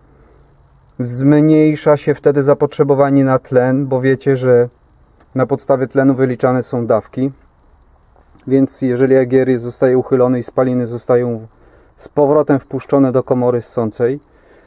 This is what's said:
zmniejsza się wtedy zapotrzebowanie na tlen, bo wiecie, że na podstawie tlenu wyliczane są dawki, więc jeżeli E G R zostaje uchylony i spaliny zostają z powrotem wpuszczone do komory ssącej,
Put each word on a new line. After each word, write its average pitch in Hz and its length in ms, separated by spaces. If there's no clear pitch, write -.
zmniejsza 151 1000
się 143 180
wtedy 143 280
zapotrzebowanie 139 840
na 131 140
tlen, 131 480
bo 131 140
wiecie, 131 360
że 123 320
na 131 100
podstawie 131 420
tlenu 135 280
wyliczane 127 480
są 120 240
dawki, 127 440
więc 135 340
jeżeli 131 340
E 131 100
G 131 160
R 127 180
zostaje 127 380
uchylony 127 420
i 117 40
spaliny 127 440
zostają 120 600
z - 140
powrotem 147 500
wpuszczone 135 520
do 123 120
komory 123 380
ssącej, 120 580